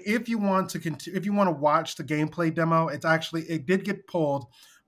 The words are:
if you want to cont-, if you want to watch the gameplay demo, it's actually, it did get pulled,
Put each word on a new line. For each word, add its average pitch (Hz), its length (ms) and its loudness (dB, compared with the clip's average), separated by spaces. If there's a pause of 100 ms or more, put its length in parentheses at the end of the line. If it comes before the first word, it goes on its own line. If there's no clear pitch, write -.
if 233 240 0
you 226 80 0
want 190 340 2
to 170 80 -6
cont-, 160 280 -6
if 175 180 -4
you 202 80 -2
want 202 160 4
to 170 40 2
watch 151 440 0
the 156 80 -8
gameplay 156 480 0
demo, 165 360 2
it's 147 160 -8
actually, 160 400 0
it 160 220 -4
did 190 180 2
get 190 220 -6
pulled, 143 400 0 (420)